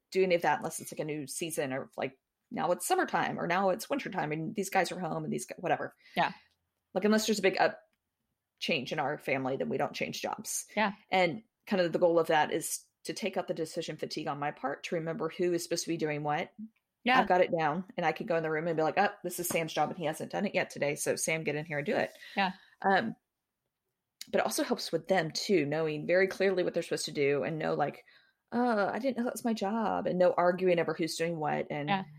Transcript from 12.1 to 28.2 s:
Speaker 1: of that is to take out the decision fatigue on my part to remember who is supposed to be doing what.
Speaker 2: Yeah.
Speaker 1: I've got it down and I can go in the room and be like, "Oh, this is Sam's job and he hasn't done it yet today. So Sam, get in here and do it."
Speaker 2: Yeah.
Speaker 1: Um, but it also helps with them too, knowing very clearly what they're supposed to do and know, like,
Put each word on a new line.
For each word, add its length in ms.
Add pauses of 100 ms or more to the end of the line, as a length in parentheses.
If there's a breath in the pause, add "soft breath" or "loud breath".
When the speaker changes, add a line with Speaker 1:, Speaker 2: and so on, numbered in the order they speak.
Speaker 1:
of 80
that 260
is 300 (200)
to 100
take 240
out 100
the 60
decision 440
fatigue 300
on 120
my 120
part 340
to 100
remember 340
who 240
is 100
supposed 200
to 60
be 80
doing 260
what. 280 (520)
Speaker 2:
Yeah. 160
Speaker 1:
I've 80
got 140
it 160
down 280 (120)
and 80
I 80
can 120
go 100
in 80
the 60
room 180
and 80
be 80
like, 140
"Oh, 120 (140)
this 160
is 80
Sam's 260
job 160
and 80
he 80
hasn't 260
done 140
it 100
yet 140
today. 260
So 200
Sam, 280
get 120
in 100
here 120
and 80
do 100
it." 160 (240 loud breath)
Speaker 2:
Yeah. 160 (300 loud breath)
Speaker 1:
Um, 340 (1120)
but 120
it 20
also 200
helps 280
with 160
them 240
too, 340
knowing 400
very 220
clearly 360
what 100
they're 100
supposed 220
to 80
do 300
and 160
know, 160
like, 280 (480 soft breath)